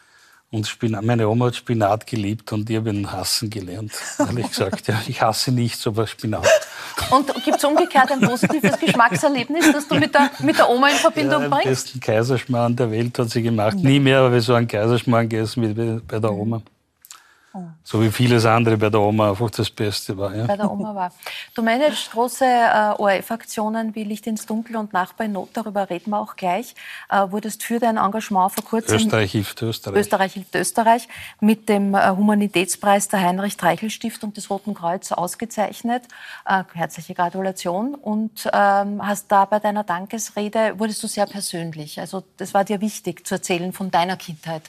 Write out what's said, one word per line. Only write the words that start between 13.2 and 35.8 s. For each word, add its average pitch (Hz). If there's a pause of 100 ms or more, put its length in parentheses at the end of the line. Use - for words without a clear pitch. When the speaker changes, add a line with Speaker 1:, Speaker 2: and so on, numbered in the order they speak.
Speaker 1:
sie 120
gemacht. 110
Nie 143
mehr 135
habe 123
ich 113
so 123
einen 117
Kaiserschmarrn 117
gegessen 110
wie 107
bei, 113
bei 113
der 110
Oma. 104 (960)
Speaker 2:
Oh. 185 (240)
Speaker 1:
So 110
wie 110
vieles 120
andere 113
bei 107
der 110
Oma 107
einfach 107
das 107
Beste 104
war. 98
Ja. 110
Speaker 2:
Bei 202
der 208
Oma 208
war. 185 (400)
Du 233
managst 240
große, 247
äh, 226
O-R-F-Aktionen 220
wie 220
Licht 208
ins 220
Dunkel 226
und 214
Nachbar 185
in 208
Not, 190
darüber 202
reden 180
wir 208
auch 214
gleich. 190 (340)
Äh, 196
wurdest 214
für 233
dein 226
Engagement 196
vor -
kurzem 220
Speaker 1:
Österreich 117
hilft -
Österreich. -
Speaker 2:
Österreich 196
hilft 190
Österreich 226 (320)
mit 214
dem, 202
äh, 196
Humanitätspreis 202
der 196
Heinrich-Treichel-Stiftung 196
des -
Roten 202
Kreuz 170
ausgezeichnet. 226 (420)